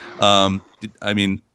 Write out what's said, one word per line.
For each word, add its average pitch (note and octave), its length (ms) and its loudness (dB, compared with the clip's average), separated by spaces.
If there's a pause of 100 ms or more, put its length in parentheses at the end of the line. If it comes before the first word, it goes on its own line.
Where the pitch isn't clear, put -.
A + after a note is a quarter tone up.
(200)
Um, G2 420 2 (200)
did, G#2+ 100 -16 (100)
I G#2 120 -4
mean G2 280 0 (140)